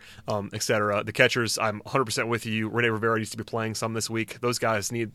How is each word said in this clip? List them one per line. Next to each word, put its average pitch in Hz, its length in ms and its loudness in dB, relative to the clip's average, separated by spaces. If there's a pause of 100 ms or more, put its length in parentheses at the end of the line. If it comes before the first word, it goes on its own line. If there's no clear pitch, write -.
(280)
um, 104 260 -2
et 107 80 -4
cetera. 104 400 2
The 110 120 -4
catchers, 120 440 4
I'm 104 280 0
a - 40 -12
hundred 135 160 2
percent 113 220 -2
with 117 180 -2
you. 110 220 0
Rene 117 220 2
Rivera 110 280 2
needs 110 140 -4
to - 60 -10
be 110 80 -4
playing 113 300 -4
some 113 180 -4
this 113 160 -2
week. 113 320 -4
Those 123 180 0
guys 113 320 0
need 117 240 -4